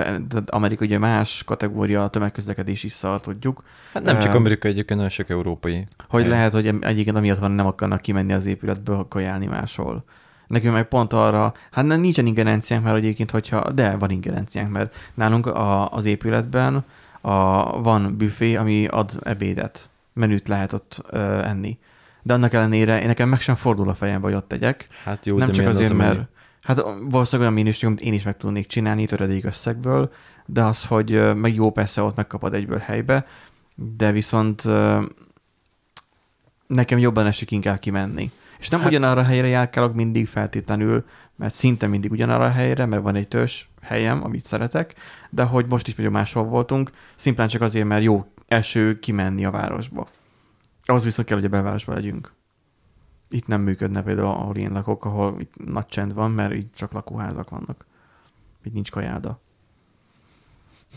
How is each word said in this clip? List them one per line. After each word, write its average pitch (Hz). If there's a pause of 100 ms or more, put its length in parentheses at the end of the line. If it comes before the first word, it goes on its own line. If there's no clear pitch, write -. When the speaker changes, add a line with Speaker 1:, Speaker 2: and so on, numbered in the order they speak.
(280)
Speaker 1:
tehát 113
Amerika 107
ugye 104
más 107
kategória, 101
a 101
tömegközlekedés 101
is 104
szar, 98
tudjuk. 120 (300)
Speaker 2:
Hát 214
nem 117
csak 104
Speaker 1:
Ö, 120
Speaker 2:
Amerika, 107
egyébként 101
nagyon 101
sok -
európai 87 (220)
Speaker 1:
hogy 120
Speaker 2:
hely. 117
Speaker 1:
lehet, 113
hogy 107
em-, 104
egyébként 107
amiatt 101
van, 101
nem 101
akarnak 98
kimenni 98
az 95
épületből, 101
kajálni 95
máshol. - (440)
Nekünk 113
meg 113
pont 120
arra, 110 (180)
hát 131
nem, 156
nincsen 170
ingerenciánk, 110
mert 110
egyébként, 110
hogyha, -
de 113
van 98
ingerenciánk, 101
mert 101 (180)
nálunk 113
a, 104
az 107
épületben 120 (380)
a, 101 (480)
van 104
büfé, 110
ami 107
ad 104
ebédet, 98 (240)
menüt 107
lehet 101
ott, -
ö, 101
enni. 104 (460)
De 123
annak 123
ellenére 110
én, 117
nekem 120
meg 131
sem 127
fordul 101
a 95
fejembe, 98
hogy 101
ott 98
tegyek. 117 (160)
Speaker 2:
Hát 101
jó, 101
Speaker 1:
Nem 127
Speaker 2:
de 98
Speaker 1:
csak 95
Speaker 2:
milyen 98
az 98
Speaker 1:
azért, 110
Speaker 2:
a -
menü? 104
Speaker 1:
mert, 120 (320)
hát 131 (280)
valószínűleg 127 (120)
olyan -
minőség, 107
amit 107
én 117
is 101
meg 101
tudnék 101
csinálni 107
töredék 98
összegből, 123 (340)
de 120
az, 110
hogy, 110
ö, 107
meg 110
jó, 110
persze 104
ott 104
megkapod -
egyből 104
helybe, 120 (500)
de 110
viszont, 107
ö, 107 (1600)
nekem 123
jobban 113
esik 104
inkább 101
kimenni. 98 (280)
És -
nem 170
Speaker 3:
Hát 165
Speaker 1:
ugyanarra 131
a -
helyre 127
járkálok 123
mindig 113
feltétlenül, 107 (300)
mert 107
szinte 120
mindig 101
ugyanarra 117
a 123
helyre, 127
mert 104
van 101
egy 101
törzs 120 (160)
helyem, 113
amit 120
szeretek, 123 (340)
de 123
hogy 123
most 123
is 113
mondjuk 104
máshol 104
voltunk, 123 (240)
szimplán 117
csak 113
azért, 110
mert 104
jó 104 (220)
eső 110
kimenni 98
a 95
városba. 98 (800)
Ahhoz 123
viszont 117
kell, 104
hogy 101
a 101
belvárosba 101
legyünk. - (960)
Itt 120
nem 104
működne 98
például, 98
ahol 98
én 101
lakok, 98
ahol 101
itt - (120)
nagy -
csend 101
van, 107
mert 104
itt 107
csak -
lakóházak 104
vannak. - (800)
Itt 113
nincs 104
kajáda. - (1600)